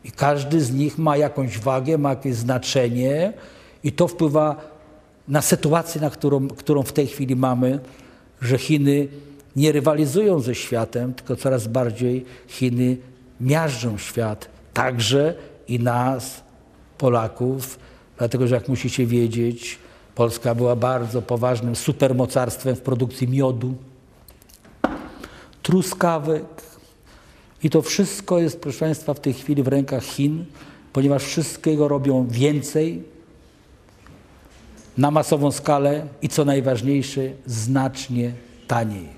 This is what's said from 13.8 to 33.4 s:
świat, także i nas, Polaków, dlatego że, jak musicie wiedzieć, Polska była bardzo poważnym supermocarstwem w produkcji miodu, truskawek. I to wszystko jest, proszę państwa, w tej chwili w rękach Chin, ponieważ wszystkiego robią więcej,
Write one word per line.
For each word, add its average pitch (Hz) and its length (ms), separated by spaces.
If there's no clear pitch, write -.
świat, 110 500
także 131 600
i 120 120
nas, 123 640
Polaków, 123 800
dlatego 123 280
że, 120 80
jak 117 140
musicie 123 380
wiedzieć, 117 720
Polska 117 400
była 123 220
bardzo 120 460
poważnym 120 540
supermocarstwem 127 1000
w 127 40
produkcji 127 480
miodu, 131 460
truskawek. 160 840
I 156 80
to 160 120
wszystko - 560
jest, 165 220
proszę 143 180
państwa, 156 360
w - 60
tej 139 120
chwili 143 300
w 123 60
rękach 135 360
Chin, 156 400
ponieważ 139 320
wszystkiego 151 640
robią 135 400
więcej, 151 760